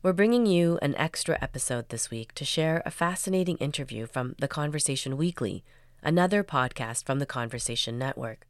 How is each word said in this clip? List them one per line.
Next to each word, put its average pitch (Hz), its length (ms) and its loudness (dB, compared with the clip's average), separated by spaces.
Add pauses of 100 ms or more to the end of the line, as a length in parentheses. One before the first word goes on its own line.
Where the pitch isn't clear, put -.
We're 190 100 4
bringing 226 320 6
you 175 380 6
an 143 140 0
extra - 440 0
episode 123 500 -4
this - 200 -6
week 113 240 -8
to - 100 -8
share 160 400 2
a - 60 -4
fascinating 180 680 0
interview 123 500 -4
from 127 320 -4
The 139 80 -2
Conversation 147 680 -2
Weekly, 139 460 -2 (400)
another 180 400 4
podcast 127 640 -2
from 135 160 0
The 139 60 -2
Conversation 120 680 -4
Network. 123 540 -6